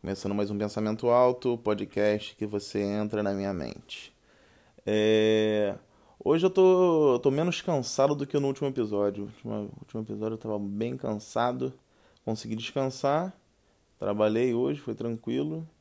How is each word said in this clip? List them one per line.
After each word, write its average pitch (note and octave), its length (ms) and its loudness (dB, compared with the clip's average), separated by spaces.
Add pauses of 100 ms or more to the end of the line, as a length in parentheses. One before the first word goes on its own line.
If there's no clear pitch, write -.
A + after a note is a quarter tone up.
Começando G2 360 -6
mais G#2 160 -2
um G#2 40 -4
Pensamento G#2+ 520 -2
Alto, B2 500 4
podcast G#2 760 -2
que G#2+ 100 -6
você G2+ 340 -4
entra G#2 440 -2
na G2 100 -2
minha G2 180 -4
mente. - 600 -12 (720)
É... G#2+ 880 4 (500)
Hoje E3 220 4
eu F3+ 40 4
tô... F3+ 640 6
eu A#2+ 40 2
tô C3 100 4
menos D#3 320 0
cansado C#3+ 540 2
do C#3+ 100 -4
que C#3+ 140 -2
no C#3 80 0
último C#3 220 -2
episódio. G#2 600 -2 (160)
No G#2+ 180 -6
último, G2+ 180 -10
último - 220 -10
episódio A2 320 -6
eu A2 40 -12
tava A2 220 -6
bem G#2 360 -4
cansado, B2+ 760 -4 (500)
consegui A2 300 -4
descansar, C#3 840 -2 (600)
trabalhei G#2+ 560 2
hoje, C3+ 240 0
foi B2 160 -6
tranquilo. B2+ 760 -4 (120)